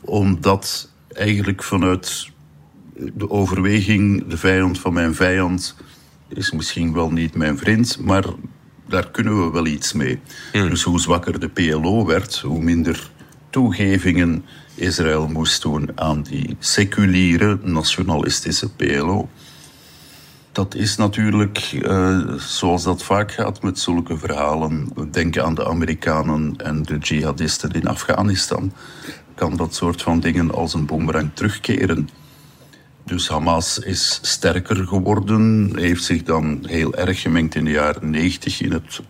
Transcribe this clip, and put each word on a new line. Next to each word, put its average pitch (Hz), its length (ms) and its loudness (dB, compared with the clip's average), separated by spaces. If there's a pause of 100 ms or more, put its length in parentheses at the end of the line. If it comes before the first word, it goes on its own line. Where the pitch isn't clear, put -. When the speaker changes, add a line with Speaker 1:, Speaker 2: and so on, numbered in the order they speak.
Speaker 1:
omdat 98 920 0 (220)
eigenlijk 101 500 0
vanuit - 680 0 (840)
de 101 160 -4
overweging: 98 1000 2
de 82 100 -6
vijand 92 420 2
van 90 140 -2
mijn 85 220 0
vijand 90 600 0 (520)
is - 240 -4
misschien 80 420 -2
wel 82 180 0
niet 82 240 0
mijn 76 220 0
vriend, 110 420 2
maar 95 240 2 (640)
daar - 240 -2
kunnen 107 320 0
we 82 80 0
wel 82 140 0
iets 76 280 -4
mee. 65 260 -2 (320)
Speaker 2:
Hmm. 98 180 2
Speaker 1:
Dus 82 140 0
hoe 87 160 2
zwakker 85 400 0
de - 80 -6
P - 100 -8
L 78 280 0
O 104 200 2
werd, - 340 0
hoe 78 240 -2
minder 85 480 0 (380)
toegevingen 95 960 2 (300)
Israël 80 520 0
moest 78 340 0
doen 76 340 -2
aan 76 260 0
die 71 380 -6
seculiere, 95 1040 4
nationalistische - 1080 0
P - 120 -8
L 73 280 0
O. 98 200 0 (1200)
Dat 98 240 -4
is 107 200 0
natuurlijk, 104 640 2 (240)
eh, 95 380 2 (180)
zoals - 460 -2
dat 90 200 -2
vaak 104 280 0
gaat 104 300 -4
met - 180 -2
zulke 85 380 -2
verhalen. 76 720 -2 (220)
Denk 82 260 0
aan 80 180 0
de - 100 -2
Amerikanen 78 920 0
en 76 260 -4
de 78 140 -4
jihadisten 76 760 -2
in 82 160 -2
Afghanistan. - 840 0 (640)
Kan - 200 -2
dat 85 200 -2
soort 85 260 -2
van 85 180 2
dingen 82 320 2
als 82 220 -2
een 78 120 0
boemerang 78 480 0
terugkeren. - 760 0 (960)
Dus 87 240 -4
Hamas 82 520 0
is - 420 -2
sterker 92 640 0
geworden, 104 880 4
heeft 87 280 0
zich 85 200 0
dan 78 440 0
heel 82 280 -2
erg - 260 -2
gemengd 82 340 2
in 73 100 0
de 76 60 0
jaren 73 380 0
negentig 82 520 -2
in - 100 -2
het - 380 -6